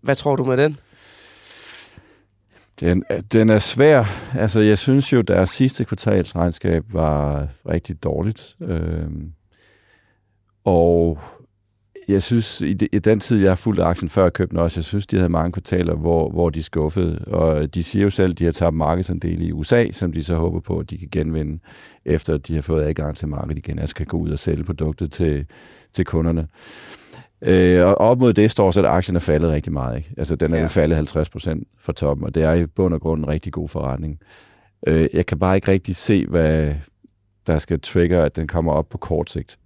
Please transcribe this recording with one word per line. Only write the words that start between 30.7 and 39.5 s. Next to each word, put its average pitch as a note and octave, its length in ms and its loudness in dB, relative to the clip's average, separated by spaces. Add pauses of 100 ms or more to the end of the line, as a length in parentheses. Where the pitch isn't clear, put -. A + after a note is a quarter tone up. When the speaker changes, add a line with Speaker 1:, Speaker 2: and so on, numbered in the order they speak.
Speaker 2:
halvtreds D#2 340 -2
procent - 380 -8 (120)
fra - 140 -8
toppen, C#2+ 320 -2
og - 100 -6
det D#2+ 80 2
er D#2 100 4
i E2+ 120 2
bund F2+ 280 -2
og D#2+ 80 -4
grund D#2+ 220 -2
en C#2+ 40 -4
rigtig D2+ 260 -4
god D#2+ 160 -8
forretning. D2 500 -6 (680)
Øh, D#2+ 260 4
jeg F2 120 2
kan D#2 140 -4
bare F#2 160 2
ikke G2 160 2
rigtig F#2+ 240 0
se, G2+ 300 2
hvad D#2 480 2 (760)
der D#2+ 100 2
skal D#2 240 -4
trigge, F2 360 2
at D2+ 180 2
den D#2+ 120 -6
kommer E2 260 -2
op D#2 160 -2
på - 80 -14
kort D#2 320 -4
sigt. - 360 -12